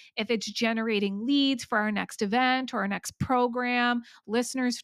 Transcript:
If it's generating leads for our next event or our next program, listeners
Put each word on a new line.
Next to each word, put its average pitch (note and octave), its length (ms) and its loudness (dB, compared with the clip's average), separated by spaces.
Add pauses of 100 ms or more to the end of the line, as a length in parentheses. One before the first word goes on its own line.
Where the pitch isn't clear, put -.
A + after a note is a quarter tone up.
(160)
If A3 160 -2
it's A3+ 140 0
generating A3 800 0
leads C4+ 400 2
for A3 140 0
our G#3+ 120 0
next G3 300 -4
event B3+ 520 0
or A3 60 -2
our G3 80 -2
next - 320 -6
program, B3 840 2 (220)
listeners A#3+ 580 -2